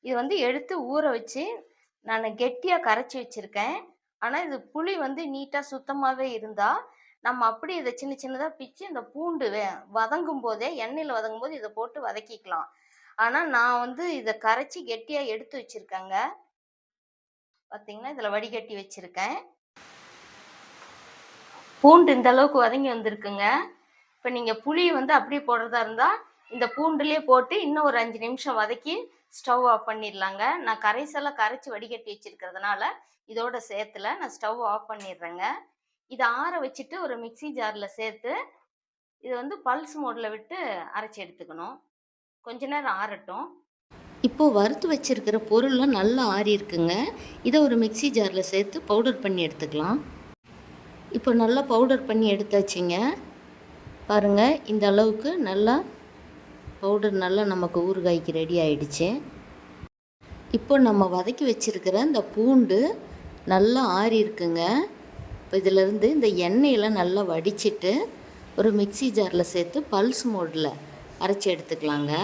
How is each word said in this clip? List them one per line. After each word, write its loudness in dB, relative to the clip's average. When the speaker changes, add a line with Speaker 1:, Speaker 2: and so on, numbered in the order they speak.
Speaker 1:
இது -2
வந்து -2
எடுத்து -4
ஊற 2
வச்சு -8
நான் -4
கெட்டியா 0
கரைச்சி -2
வச்சிருக்கேன். -6
ஆனா -2
இது -8
புளி -4
வந்து -6
நீட்டா -6
சுத்தமாவே -4
இருந்தா -2
நம்ம 0
அப்படியே -6
இதை -4
சின்ன -8
சின்னதா -6
பிச்சு -18
இந்த -10
பூண்டு -4
வே-, -6
வதங்கும் -2
போதே, -4
எண்ணெயில -6
வதங்கும் -8
போது -8
இதை -10
போட்டு -8
வதக்கிக்கலாம். -10
ஆனா 2
நான் 2
வந்து -6
இதை -4
கரைச்சி 0
கெட்டியா -6
எடுத்து -12
வச்சிருக்கேங்க. -10
பாத்தீங்கன்னா -14
இதுல -4
வடிகட்டி -8
வச்சிருக்கேன். -8
பூண்டு 10
இந்த 4
அளவுக்கு 6
வதங்கி 0
வந்திருக்குங்க. -6
இப்ப -6
நீங்க -2
புளி 0
வந்து 2
அப்படியே -6
போடுறதா -2
இருந்தா 0
இந்த -2
பூண்டுலயே 0
போட்டு 4
இன்னும் 2
ஒரு 2
அஞ்சு -8
நிமிஷம் -4
வதக்கி -4
ஸ்டவ் 2
ஆஃப் -2
பண்ணிடலாங்க. -6
நான் -4
கரைசலை -2
கரைச்சி -4
வடிகட்டி -12
வச்சிருக்கிறதுனால -8
இதோட -6
சேர்த்துல -8
நான் -10
ஸ்டவ் -6
ஆஃப் -8
பண்ணிடுறேங்க. -12
இதை -2
ஆற -4
வச்சுட்டு -12
ஒரு -6
மிக்ஸி -14
ஜார்ல -6
சேர்த்து -8
இது -8
வந்து -8
பல்ஸ் -4
மோட்ல -6
விட்டு -14
அரைச்சி -12
எடுத்துக்கணும். -16
கொஞ்ச -12
நேரம் -2
ஆறட்டும். -8
Speaker 2:
இப்போ 4
வறுத்து 2
வச்சிருக்கிற 0
பொருள்லாம் 4
நல்லா 4
ஆறி 2
இருக்குங்க. 0
இதை 6
ஒரு 4
மிக்ஸி 0
ஜார்ல 2
சேர்த்து 0
பவுடர் 2
பண்ணி 0
எடுத்துக்கலாம். -2
இப்போ 2
நல்லா 4
பவுடர் 4
பண்ணி 4
எடுத்தாச்சுங்க. 2
பாருங்க, 6
இந்த 2
அளவுக்கு 4
நல்லா 4
பவுடர் 2
நல்லா 2
நமக்கு 0
ஊறுகாய்க்கு 0
ரெடி 0
ஆயிடுச்சு. 0
இப்போ 2
நம்ம 6
வதக்கி -2
வச்சிருக்கிற 0
இந்த 2
பூண்டு 6
நல்லா 6
ஆறி 2
இருக்குங்க. -2
இப்போ -4
இதிலிருந்து 4
இந்த 4
எண்ணெயெல்லாம் 4
நல்லா 2
வடிச்சிட்டு 0
ஒரு 6
மிக்ஸி 0
ஜார்ல 2
சேர்த்து 0
பல்ஸ் 2
மோட்ல -2
அரைச்சி 0
எடுத்துக்கலாங்க. -2